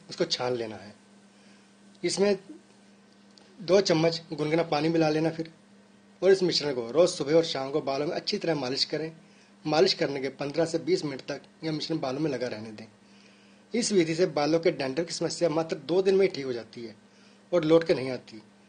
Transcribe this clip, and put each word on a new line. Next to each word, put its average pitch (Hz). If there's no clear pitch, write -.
उसको -
छान 127
लेना 113
है। 101
इसमें 190
दो 185
चम्मच 165
गुनगुना 151
पानी 151
मिला 160
लेना 156
फिर, 160
और 185
इस 190
मिश्रण 147
को 120
रोज़ 170
सुबह 151
और 165
शाम 135
को 147
बालों 139
में -
अच्छी -
तरह 165
मालिश 131
करें। 156
मालिश 156
करने 139
के 135
पन्द्रह 143
से 165
बीस 156
मिनट 139
तक 139
यह 156
मिश्रण 156
बालों 135
में 156
लगा 123
रहने 110
दें। 107
इस 226
विधि 170
से 175
बालों 151
के 175
डैंड्रफ 139
की -
समस्या 170
मात्र 160
दो 156
दिन 190
में 196
ही 190
ठीक 139
हो 131
जाती 117
है 110
और 170
लौट 160
के 185
नहीं 131
आती। 113